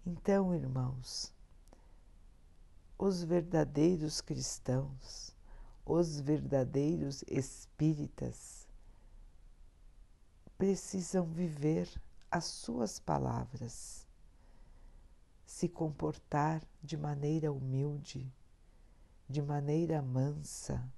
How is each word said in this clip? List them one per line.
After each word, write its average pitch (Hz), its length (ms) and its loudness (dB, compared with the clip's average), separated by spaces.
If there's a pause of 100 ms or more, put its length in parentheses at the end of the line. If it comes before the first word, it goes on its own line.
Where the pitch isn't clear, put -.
Então, 185 480 4
irmãos, 131 800 -2 (1600)
os 190 260 2
verdadeiros 160 960 4
cristãos, 131 1120 -4 (480)
os 156 360 2
verdadeiros 139 1080 2
espíritas, - 1400 -2 (1900)
precisam 185 680 2
viver 160 640 2 (400)
as 170 160 2
suas 233 540 -4
palavras, 127 1080 -2 (1400)
se - 240 -2
comportar 156 960 0 (200)
de 151 120 -4
maneira 147 560 0
humilde, 135 800 -2 (960)
de 143 140 0
maneira 147 600 2
mansa 131 880 0 (100)